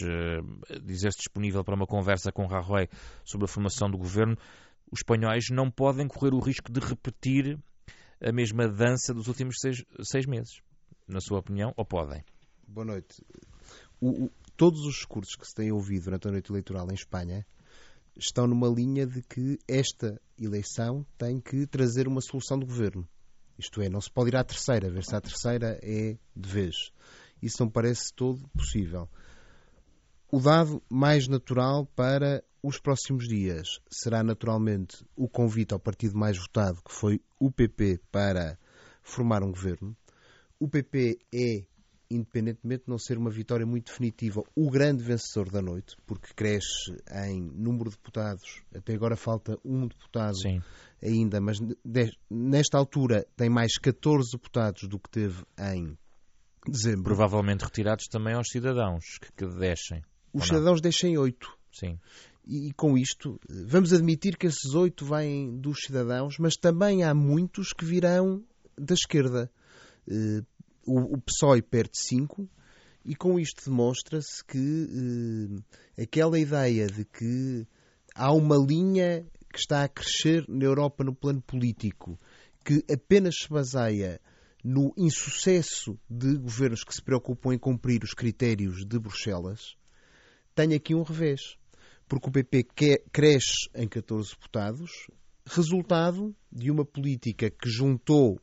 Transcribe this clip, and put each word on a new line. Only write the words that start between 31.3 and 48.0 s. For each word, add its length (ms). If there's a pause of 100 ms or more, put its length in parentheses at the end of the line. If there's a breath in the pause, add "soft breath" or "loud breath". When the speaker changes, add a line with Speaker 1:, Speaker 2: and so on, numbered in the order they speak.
Speaker 2:
para 480 (180)
os 180
próximos 480
dias 520 (100)
será 320
naturalmente 800 (120)
o 120
convite 460
ao 60
partido 360
mais 220
votado, 480
que 80
foi 260 (200)
o 120
P 160
P, 320 (120)
para 480 (420 soft breath)
formar 400
um 100
governo. 460 (640 soft breath)
O 100
P 140
P 340 (160)
é, 320 (460)
independentemente 760
de 60
não 80
ser 180
uma 140
vitória 340
muito 220
definitiva, 560 (120)
o 140
grande 340
vencedor 460
da 140
noite, 320 (100)
porque 300
cresce 600 (300)
em 160
número 480
de 60
deputados. 640 (140)